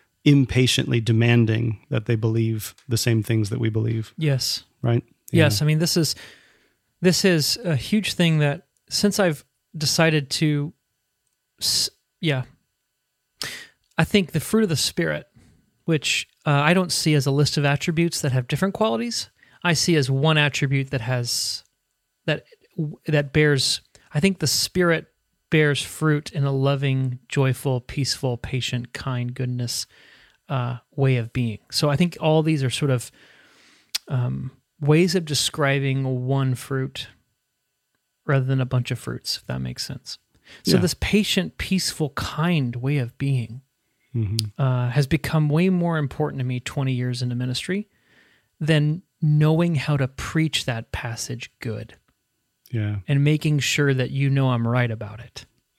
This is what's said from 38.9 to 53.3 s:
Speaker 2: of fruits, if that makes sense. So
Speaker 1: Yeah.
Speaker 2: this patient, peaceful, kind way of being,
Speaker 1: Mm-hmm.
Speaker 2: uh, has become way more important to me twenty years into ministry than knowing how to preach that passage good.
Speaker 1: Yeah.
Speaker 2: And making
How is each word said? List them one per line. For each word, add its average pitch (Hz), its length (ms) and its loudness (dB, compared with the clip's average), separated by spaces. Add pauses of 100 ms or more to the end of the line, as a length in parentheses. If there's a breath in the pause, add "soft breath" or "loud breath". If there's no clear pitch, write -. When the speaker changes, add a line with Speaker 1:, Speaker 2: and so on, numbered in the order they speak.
Speaker 2:
of 123 80 -6
fruits, - 380 -8
if - 100 -16
that 131 120 -6
makes 123 260 -8
sense. - 340 -14 (440 loud breath)
So 180 140 2
Speaker 1:
Yeah. 175 40 2
Speaker 2:
this 175 120 0
patient, - 640 0
peaceful, - 540 -2
kind 151 640 -2
way 135 240 -2
of 120 180 -6
being, 131 440 -2 (540)
Speaker 1:
Mm-hmm. 107 440 -4
Speaker 2:
uh, 127 300 0
has 139 160 0
become 156 420 0
way 165 220 2
more 170 300 0
important 147 400 -4
to 127 60 -2
me 127 140 -4
twenty 131 340 -4
years 123 280 -4
into 123 140 -4
ministry 127 520 -4 (720 soft breath)
than 156 440 2 (180)
knowing 156 540 4
how 147 220 0
to 135 100 0
preach - 580 -2
that 113 260 -6
passage 117 680 -8
good. 113 360 -8 (760)
Speaker 1:
Yeah. 104 360 -2
Speaker 2:
And 143 160 2
making 151 360 2